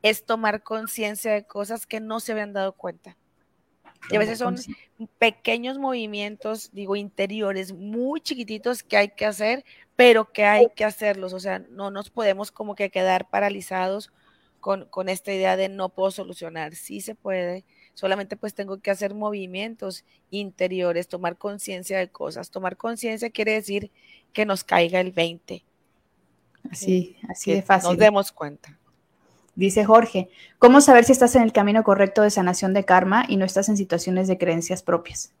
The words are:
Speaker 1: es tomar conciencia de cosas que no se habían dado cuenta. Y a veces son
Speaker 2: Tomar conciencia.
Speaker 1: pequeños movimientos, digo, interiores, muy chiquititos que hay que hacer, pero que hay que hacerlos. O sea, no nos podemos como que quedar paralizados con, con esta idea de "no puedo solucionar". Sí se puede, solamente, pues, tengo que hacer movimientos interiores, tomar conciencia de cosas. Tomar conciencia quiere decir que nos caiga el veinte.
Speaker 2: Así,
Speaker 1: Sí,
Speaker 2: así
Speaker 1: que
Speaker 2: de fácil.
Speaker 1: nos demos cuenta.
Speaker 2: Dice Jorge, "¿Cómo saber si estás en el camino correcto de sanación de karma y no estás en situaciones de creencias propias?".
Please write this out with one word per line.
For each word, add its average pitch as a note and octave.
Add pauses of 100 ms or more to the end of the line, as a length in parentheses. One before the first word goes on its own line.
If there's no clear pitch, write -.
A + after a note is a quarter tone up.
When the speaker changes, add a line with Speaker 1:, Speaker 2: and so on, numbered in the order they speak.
Speaker 1:
es G#3
tomar A3
conciencia A3
de G#3
cosas G#3
que A3
no A3
se A#3
habían G#3
dado F#3+
cuenta. F3 (920)
Y G3+
a -
veces A3
son B3
Speaker 2:
Tomar B3
conciencia. - (280)
Speaker 1:
pequeños A#3+
movimientos, G#3+
digo, G3
interiores, G3
muy A#3
chiquititos A#3
que -
hay G3+
que -
hacer, G#3+ (320)
pero A#3
que G#3
hay G#3+
que G#3+
hacerlos. G3+
O F#3
sea, F#3+
no G3
nos G3
podemos G#3
como G#3
que G3+
quedar F#3
paralizados G3 (500)
con, G3
con F#3
esta F#3+
idea F#3+
de F#3+
"no G3
puedo F#3+
solucionar". E3
Sí G3+
se A3
puede, F#3 (300)
solamente, G3
pues, G#3+
tengo G3
que G3+
hacer G3
movimientos G#3 (260)
interiores, F#3
tomar F3
conciencia G3
de F3+
cosas. -
Tomar F#3+
conciencia A3+
quiere A3
decir G3+ (420)
que G#3+
nos G3
caiga F3
el F#3
veinte. E3+ (1080)
Speaker 2:
Así, F#3+
Speaker 1:
Sí, F#3 (120)
Speaker 2:
así -
Speaker 1:
que G3
Speaker 2:
de F#3+
fácil. F3+
Speaker 1:
nos F3
demos G#3
cuenta. D3 (760)
Speaker 2:
Dice G3
Jorge, A3 (300)
"¿Cómo B3+
saber B3+
si C4
estás B3+
en A#3+
el A3
camino G#3
correcto G3
de G#3
sanación F#3
de G3
karma F#3+
y G3+
no F#3+
estás G3
en G#3
situaciones F#3
de F#3
creencias E3+
propias?". -